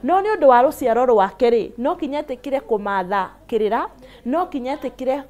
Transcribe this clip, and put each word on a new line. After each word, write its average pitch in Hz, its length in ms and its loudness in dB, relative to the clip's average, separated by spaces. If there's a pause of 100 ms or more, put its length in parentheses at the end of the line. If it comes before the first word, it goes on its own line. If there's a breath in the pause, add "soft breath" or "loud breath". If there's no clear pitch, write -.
No 349 180 2
nĩ 427 140 -2
ũndũ 311 100 0
wa 247 180 8
rũciaro 254 420 0
rwake 226 440 2
rĩ, 233 280 0
no 277 180 -2
kinya 294 260 -6
etĩkĩre 277 380 -6
kũmatha 202 680 -4 (200)
kĩrĩra, 226 400 -2 (380 loud breath)
no 320 200 0
kinya 277 300 -6
etĩkĩre 262 540 -6